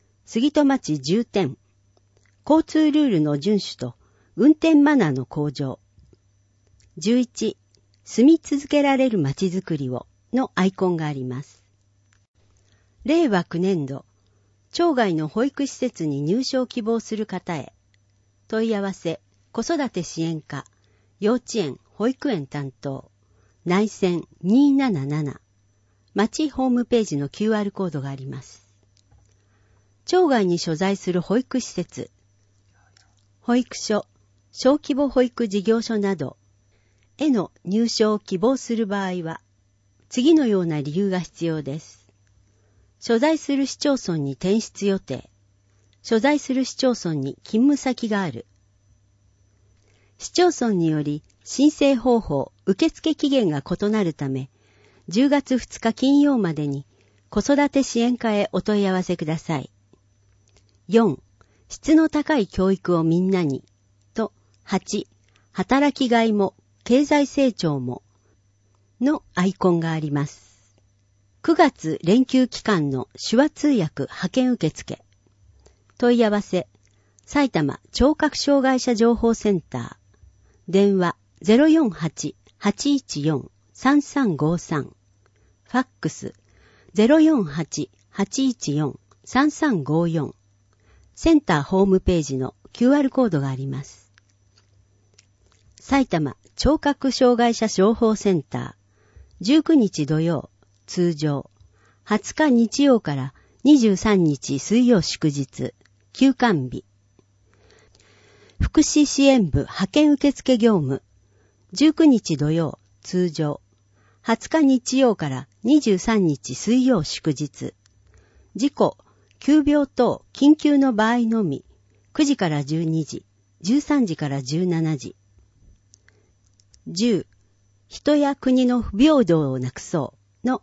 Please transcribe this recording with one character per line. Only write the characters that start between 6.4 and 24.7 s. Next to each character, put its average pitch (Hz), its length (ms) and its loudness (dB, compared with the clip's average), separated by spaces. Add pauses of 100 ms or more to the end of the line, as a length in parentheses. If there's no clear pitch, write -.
十 214 220 0
一、 226 380 -6 (460)
住 269 300 4
み 320 80 4
続 285 260 -4
け 294 140 2
ら 277 160 2
れ 262 120 2
る 220 80 -2
町 139 280 -2
づ 185 160 -4
く 165 160 -4
り 139 120 -8
を 123 180 -10 (260)
の 233 200 -2
ア 185 120 0
イ 190 80 0
コ 190 160 -2
ン 175 80 -2
が 160 80 -4
あ 151 80 -4
り 135 100 -8
ま 127 180 -8
す。 - 220 -20 (1400)
令 311 240 2
和 185 160 0
九 - 140 -6
年 180 260 0
度、 135 200 -12 (640)
町 339 220 0
外 220 200 0
の 156 160 -4
保 220 160 -2
育 277 220 -4
施 - 80 -14
設 240 300 -6
に 143 160 -4
入 190 220 -2
所 254 200 -4
を 240 40 -8
希 - 140 -10
望 226 180 -4
す - 160 -10
る 214 100 -6
方 180 300 -10
へ。 - 180 -12 (760)
問 226 180 -2
い 220 80 -2
合 202 60 -4
わ 196 120 -4
せ、 - 280 -8 (320)
子 226 80 -6
育 285 280 -2
て 175 140 -6
支 - 180 -10
援 165 200 -4
課、 139 240 -14 (560)
幼 208 120 0
稚 233 260 -6
園、 147 200 -6 (120)
保 214 180 -4
育 277 200 -6
園 165 160 -4
担 139 360 -8
当。 135 280 -10 (540)
内 185 240 0
線 180 400 -2 (140)
二 269 320 4